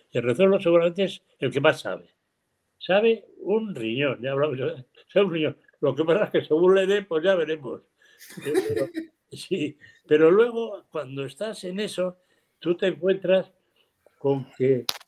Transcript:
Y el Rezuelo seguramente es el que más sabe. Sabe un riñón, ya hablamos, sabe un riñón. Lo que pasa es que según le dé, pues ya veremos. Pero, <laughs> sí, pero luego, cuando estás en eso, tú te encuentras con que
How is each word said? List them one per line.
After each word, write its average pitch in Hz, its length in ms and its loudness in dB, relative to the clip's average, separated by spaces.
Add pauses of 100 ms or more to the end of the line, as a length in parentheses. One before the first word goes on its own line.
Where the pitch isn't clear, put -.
(120)
Y - 60 -6
el 120 60 0
Rezuelo 190 360 4
seguramente 170 460 2
es - 180 -8 (160)
el 139 120 -2
que 135 100 -2
más 143 200 4
sabe. - 340 -10 (640)
Sabe 214 480 0 (140)
un 208 340 -4
riñón, 120 480 -4
ya 135 120 -6
hablamos, 139 260 -2 (480)
sabe - 180 0
un 170 80 -4
riñón. 156 240 -4 (220)
Lo 139 160 0
que 156 100 -2
pasa 165 200 2
es - 40 -4
que 151 160 -2
según 180 300 4
le 190 100 2
dé, 202 160 0
pues 160 220 -4
ya 190 120 2
veremos. 151 460 -6 (640)
Pero, 381 440 -2 (280)
<laughs> - 160 -20
sí, 147 460 -6 (300)
pero 156 240 6
luego, 226 600 0
cuando 139 340 -8
estás 208 380 -10
en 185 160 -8
eso, 180 400 -6 (400)
tú 175 180 -2
te 196 100 -2
encuentras 185 640 0 (680)
con 139 280 -2 (100)
que 127 280 2 (220)